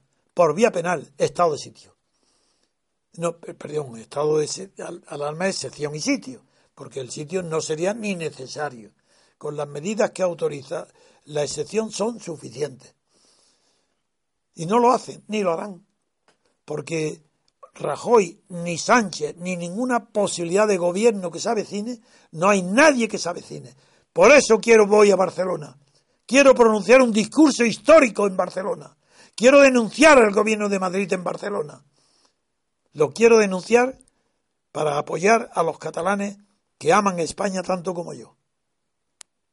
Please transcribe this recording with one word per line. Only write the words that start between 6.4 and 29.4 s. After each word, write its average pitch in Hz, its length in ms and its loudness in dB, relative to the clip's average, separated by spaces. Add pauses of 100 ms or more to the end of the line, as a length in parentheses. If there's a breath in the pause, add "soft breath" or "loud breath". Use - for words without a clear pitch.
porque 135 240 -16
el 123 120 -12
sitio 151 320 -10
no 160 180 -6
sería 160 320 -4
ni 208 220 -8
necesario. 135 760 -12 (460)
Con 147 200 -12
las 147 100 -8
medidas 180 440 -4
que 185 120 -4
autoriza 156 640 -6 (380 soft breath)
la 147 180 -4
excepción 151 480 -6
son 220 280 -6
suficientes. 131 760 -12 (1600)
Y 165 120 -12
no 208 140 0
lo 247 120 4
hacen, - 360 -6
ni 214 160 -4
lo 180 80 0
harán, 185 340 -10 (800)
porque 156 580 -8 (520)
Rajoy, 170 760 -2
ni 170 280 -8
Sánchez, 170 600 0
ni 175 200 -8
ninguna 208 480 -4
posibilidad 185 600 -2
de 208 120 0
gobierno 185 520 -2
que 160 120 -12
se 185 80 -6
avecine, 214 500 -8 (320 soft breath)
no 165 160 -2
hay 202 140 2
nadie 226 480 2
que 202 80 -6
se - 100 -8
avecine. 151 480 -14 (380)
Por 196 180 6
eso 233 280 6
quiero, 220 280 4
voy 208 240 6
a 185 60 2
Barcelona. 170 600 -6 (480)
Quiero 269 300 6
pronunciar 226 460 4
un 240 100 2
discurso 240 540 2
histórico 226 640 4
en 185 100 -4
Barcelona. 180 580 -8 (400 soft breath)
Quiero 262 240 6